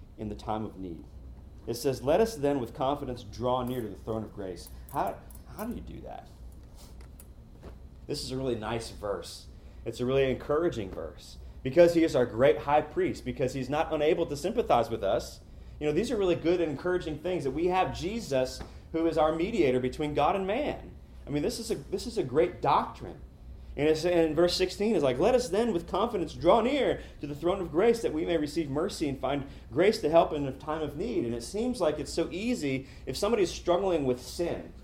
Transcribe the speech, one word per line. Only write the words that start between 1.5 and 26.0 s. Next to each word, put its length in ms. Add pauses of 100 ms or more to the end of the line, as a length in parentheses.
It 80
says, 280
"Let 160
us 160
then 240
with 140
confidence 500
draw 400
near 160
to 80
the 160
throne 200
of 100
grace." 340 (240)
How, 240 (400)
how 80
do 100
you 80
do 200
that? 260 (1800)
This 180
is 60
a 60
really 180
nice 340
verse. 560 (400)
It's 160
a 40
really 240
encouraging 640
verse 460 (240)
because 320
he 100
is 100
our 120
great 320
high 240
priest, 420
because 300
he's 160
not 240
unable 320
to 100
sympathize 540
with 140
us. 360 (400)
You 80
know, 60
these 180
are 60
really 180
good 240
and 100
encouraging 500
things 260
that 60
we 160
have 300
Jesus 640 (320)
who 160
is 100
our 160
mediator 460
between 340
God 220
and 100
man. 460 (340)
I 40
mean, 120
this 180
is 120
a, 40
this 300
is 120
a 60
great 380
doctrine. 540 (600)
And 120
it's, 180
in 300
verse 200
sixteen 400
is 80
like, 160
"Let 140
us 160
then 240
with 140
confidence 460